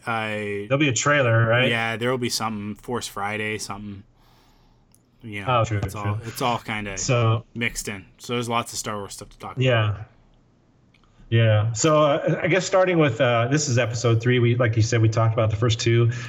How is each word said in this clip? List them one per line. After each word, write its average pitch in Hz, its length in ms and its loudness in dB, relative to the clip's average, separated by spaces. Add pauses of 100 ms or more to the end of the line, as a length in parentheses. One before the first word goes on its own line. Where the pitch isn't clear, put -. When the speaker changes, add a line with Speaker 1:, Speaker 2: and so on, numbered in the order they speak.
Speaker 1:
I 107 600 -4
Speaker 2:
There'll 139 120 0
be 147 100 2
a 123 40 -2
trailer, 120 520 2
right? 120 240 2
Speaker 1:
Yeah, 113 280 -2
there'll 123 200 -2
be 120 120 -2
something, 107 440 -6
Force 113 340 -8
Friday, 107 520 -6
something. 101 420 -12 (1200)
You 104 240 -12
know, 123 140 2
Speaker 2:
Oh, 110 40 4
true, 104 200 -2
Speaker 1:
it's 95 100 -6
Speaker 2:
true. 107 100 -10
Speaker 1:
all, 104 220 -4
it's 113 160 -8
all 120 160 0
kinda 104 400 -8
Speaker 2:
So 113 560 0
Speaker 1:
mixed 117 340 -6
in. 98 180 -12 (120)
So - 160 -10
there's 120 160 -4
lots 117 240 -2
of - 60 -10
Star 107 180 -6
Wars 98 160 -10
stuff - 160 -16
to - 80 -20
talk 98 200 -14
about. 127 60 0
Speaker 2:
Yeah. 110 340 2 (1300)
Yeah. 113 440 4
So, 151 300 2
uh, 147 380 2
I 190 60 -2
guess 180 180 2
starting 185 340 4
with, 139 200 2
uh, 120 320 2
this 151 160 0
is 120 100 2
episode 117 440 2
three. 123 180 2
We, 120 160 4
like 120 220 2
you 113 40 4
said, 113 200 2
we 113 80 4
talked 113 240 2
about 110 160 2
the 107 80 -2
first 113 220 0
two 117 300 4 (200)